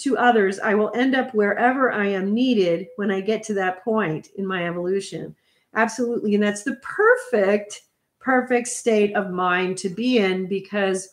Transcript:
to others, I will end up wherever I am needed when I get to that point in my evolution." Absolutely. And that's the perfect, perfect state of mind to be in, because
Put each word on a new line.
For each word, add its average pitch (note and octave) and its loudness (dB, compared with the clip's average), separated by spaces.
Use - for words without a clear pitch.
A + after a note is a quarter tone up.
to C4 0
others, G#3+ 2
I G#3 0
will G#3 2
end C4 2
up B3+ -2
wherever A#3+ 2
I G3+ 0
am G3 0
needed F#3+ 2
when G3+ -2
I F#3+ 0
get G#3+ -2
to G#3+ -6
that F#3 -2
point G3+ -2
in G3 -4
my F#3 -2
evolution." F3 -4
Absolutely. A3+ 0
And G#3 2
that's G3+ -2
the C4+ -4
perfect, G#3+ 0
perfect B3 0
state G#3 0
of G3 -2
mind F3+ 0
to G3 -6
be A#3 0
in, F#3 0
because F#3+ -4